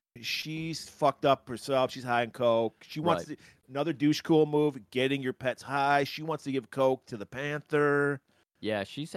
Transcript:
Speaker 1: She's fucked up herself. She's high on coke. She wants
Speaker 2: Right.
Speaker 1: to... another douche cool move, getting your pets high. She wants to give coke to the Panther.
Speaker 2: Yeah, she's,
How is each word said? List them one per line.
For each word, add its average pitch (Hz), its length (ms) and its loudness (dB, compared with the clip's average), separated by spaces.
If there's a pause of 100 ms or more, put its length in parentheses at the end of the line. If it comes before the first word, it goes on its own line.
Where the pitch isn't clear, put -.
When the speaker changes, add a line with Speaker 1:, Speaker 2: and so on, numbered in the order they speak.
(220)
Speaker 1:
She's 160 680 -8
fucked - 380 0
up 135 240 2
herself. 131 420 -2
She's 127 120 -12
high 120 200 2
on 113 80 -6
coke. 117 500 2
She - 180 -12
wants 160 280 0
Speaker 2:
Right. 151 100 -12
Speaker 1:
to... - 60 -20 (260)
another 147 240 -2
douche 147 280 2
cool 156 240 6
move, 147 320 2 (140)
getting 135 300 0
your 127 120 -4
pets 127 300 -6
high. 143 400 2
She 143 180 -6
wants 156 240 -6
to 139 60 -4
give 131 180 -4
coke 131 380 2
to 120 100 -10
the 101 80 -12
Panther. 143 960 0 (380)
Speaker 2:
Yeah, 101 240 -2
she's, - 340 -10